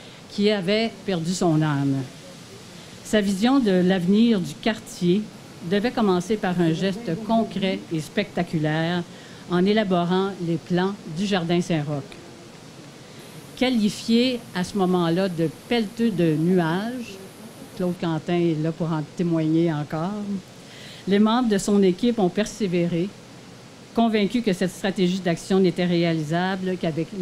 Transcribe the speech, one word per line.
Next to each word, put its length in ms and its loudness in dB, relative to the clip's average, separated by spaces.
qui 180 2
avait 420 0
perdu 280 -2
son 280 2
âme. 340 2
Sa 160 2
vision 380 2
de 120 4
l'avenir 720 4
du 140 -6
quartier 640 0
devait 220 0
commencer 440 2
par 240 0
un 140 4
geste 380 -2
concret 520 0
et 60 -2
spectaculaire 1040 -2
en 140 4
élaborant 680 2
les 120 0
plans 360 0
du 80 -2
jardin 360 2
Saint-Roch. 420 -2
Qualifié 840 2
à 80 -2
ce 140 -6
moment-là 500 2
de 220 0
pelleteux 440 0
de 280 2
nuages, 800 0
Claude 240 -2
Quentin 400 -2
est 240 2
là 80 0
pour 160 -4
en 160 -2
témoigner 540 2
encore, 520 -4
les 120 6
membres 300 4
de 80 4
son 240 4
équipe 380 2
ont 100 4
persévéré, 800 0
convaincus 500 2
que 80 4
cette 180 0
stratégie 480 0
d'action 400 0
n'était 260 2
réalisable 920 0
qu'avec 280 -2